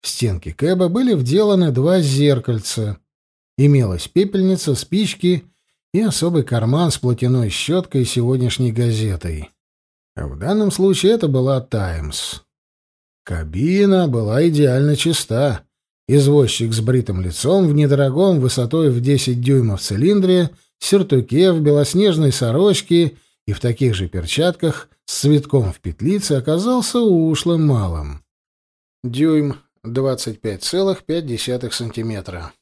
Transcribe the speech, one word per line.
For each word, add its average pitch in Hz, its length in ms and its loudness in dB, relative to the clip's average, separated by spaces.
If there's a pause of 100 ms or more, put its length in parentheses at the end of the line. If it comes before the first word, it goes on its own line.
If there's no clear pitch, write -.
В - 40 -12
стенки 92 460 -4
кэба 180 380 0
были 240 240 0
вделаны 180 560 2
два 151 300 2
зеркальца. 127 960 0 (580)
Имелась 127 500 2
пепельница, 190 680 0
спички 180 720 -2 (480)
и 190 80 2
особый 170 400 0
карман 123 480 0
с - 80 -4
платяной 123 500 0
щеткой 147 540 -2
и - 20 0
сегодняшней 123 680 -2
газетой. 107 800 -4 (640)
В - 240 -10
данном 202 320 0
случае 190 420 2
это 226 140 0
была 131 360 0
"Таймс". 87 800 -6 (840)
Кабина 165 840 0
была 117 380 0
идеально 147 480 2
чиста. 135 680 -2 (440)
Извозчик 135 680 2
с 110 80 -2
бритым 113 400 0
лицом, 151 440 0
в 151 60 2
недорогом, 143 680 2
высотой 131 500 0
в 120 100 0
десять 127 400 0
дюймов 120 400 2
цилиндре, 180 680 2 (300)
сюртуке, 180 720 2
в 165 100 0
белоснежной 151 680 2
сорочке — 165 840 0 (320)
и 104 40 -4
в 95 80 -6
таких 120 340 0
же 90 140 -4
перчатках 156 800 -4 (160)
с - 160 -8
цветком 143 520 2
в - 60 -14
петлице 156 540 -4
оказался 180 680 0
ушлым 165 680 2
малым. 85 600 -2 (800)
Дюйм, 143 560 0 (240)
двадцать 123 560 -4
пять 101 240 -6
целых 190 400 -2
пять 160 220 -6
десятых 123 460 -6
сантиметра. 104 880 -8